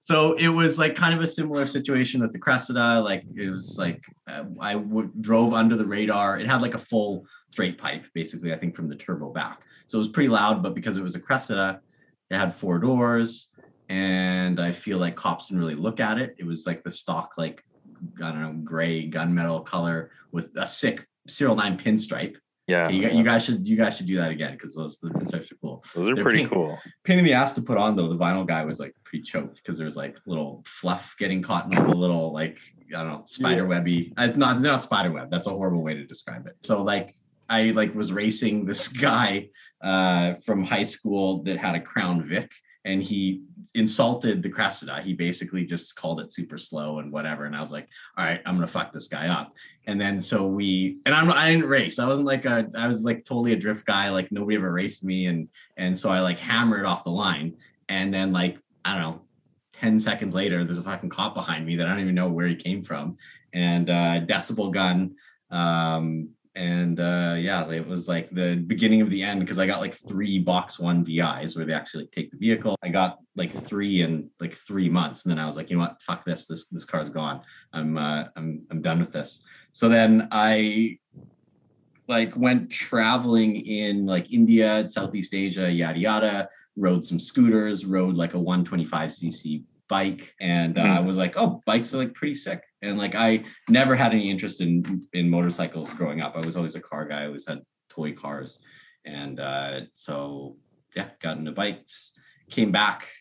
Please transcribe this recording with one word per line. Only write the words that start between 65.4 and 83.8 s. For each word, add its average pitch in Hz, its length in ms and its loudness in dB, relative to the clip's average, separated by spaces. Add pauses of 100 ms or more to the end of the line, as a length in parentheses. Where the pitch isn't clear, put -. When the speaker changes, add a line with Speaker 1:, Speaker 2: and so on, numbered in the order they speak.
Speaker 1:
Um, 82 800 0 (240)
and, 87 460 0
uh, 87 380 0
yeah, 87 320 -2
it 82 180 -4
was, 87 200 -6
like, 82 220 -2
the 90 260 0 (100)
beginning 110 340 4
of 107 80 4
the 95 140 0
end 98 260 -2
'cause 90 100 -4
I 95 80 2
got, 98 140 0
like, 98 140 -6
three 101 440 -4
box 90 400 0
one 87 240 2
V 80 180 -2
Is 78 360 -4
where 80 80 -4
they 80 80 -4
actually, 76 320 -8
like, - 80 -20
take - 180 -8
the - 60 -20
vehicle. 107 460 0
I 90 80 -6
got, 90 280 2 (180)
like, 90 180 -4
three 101 480 0
in, 80 260 -2 (100)
like, 85 160 -10
three 95 360 -2
months. 80 340 0
And 90 80 0
then 80 60 0
I 78 80 -4
was 76 100 -8
like, 78 140 -10
"You 90 80 0
know 85 60 2
what? - 180 -8
Fuck - 240 -8
this. - 200 -6
This, 82 220 -12
this 85 160 -12
car's 76 240 -6
gone. 73 320 -6 (320)
I'm, 78 240 -4
uh, 76 300 -2 (100)
I'm, 80 340 -8
I'm 80 120 -6
done 82 180 0
with 85 120 -2
this." - 300 -10 (300)
So - 160 2
then 110 420 6
I, 110 680 2 (1080)
like, 113 300 2
went 123 340 4
traveling 113 840 2
in, 104 480 -2